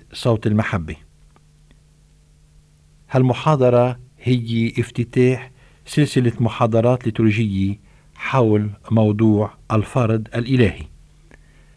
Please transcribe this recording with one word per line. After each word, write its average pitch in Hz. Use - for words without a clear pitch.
صوت 113
المحبة. 104
هالمحاضرة 127
هي 117
افتتاح 127
سلسلة 131
محاضرات 117
ليتورجية 104
حول 107
موضوع 107
الفرد 110
الإلهي. 117